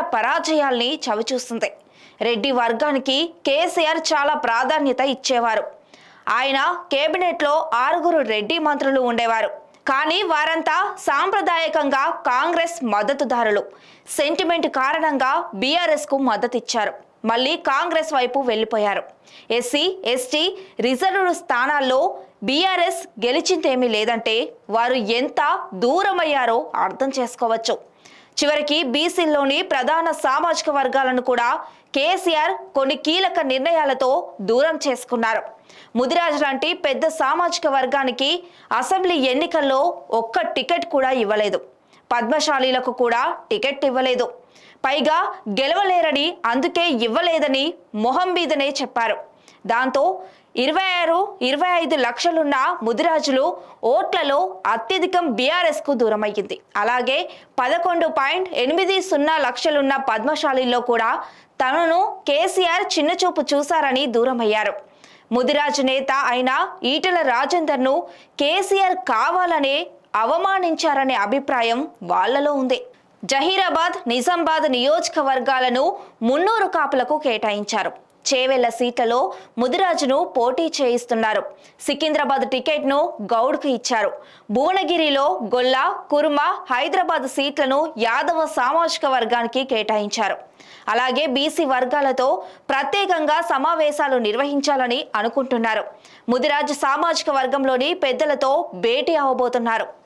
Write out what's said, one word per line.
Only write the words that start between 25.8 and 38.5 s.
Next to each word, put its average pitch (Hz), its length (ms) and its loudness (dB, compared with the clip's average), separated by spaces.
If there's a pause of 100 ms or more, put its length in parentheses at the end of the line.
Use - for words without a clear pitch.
దూరమయ్యారో 294 720 2 (260)
అర్థం 269 340 -2
చేసుకోవచ్చు. 226 580 -2 (640)
చివరికి 294 380 0 (160)
బీసీల్లోని 302 640 2 (140)
ప్రధాన 302 380 0
సామాజిక 311 580 0
వర్గాలను 262 600 0
కూడా 240 200 2 (460)
కేసీఆర్ 339 580 2 (240)
కొన్ని 269 180 2 (100)
కీలక 359 340 0 (120)
నిర్ణయాలతో 269 600 2 (300)
దూరం 254 340 2 (120)
చేసుకున్నారు. 226 540 -2 (580)
ముదిరాజు 302 440 0
లాంటి 277 260 0 (160)
పెద్ద 269 220 0
సామాజిక 320 600 0
వర్గానికి 262 640 0 (460)